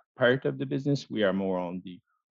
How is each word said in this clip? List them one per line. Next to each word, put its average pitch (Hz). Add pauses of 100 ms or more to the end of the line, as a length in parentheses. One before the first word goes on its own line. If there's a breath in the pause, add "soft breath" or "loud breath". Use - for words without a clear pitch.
(180)
part 131
of 135
the 135
business. 139
We 107
are 92
more 95
on 90
the, 90 (320)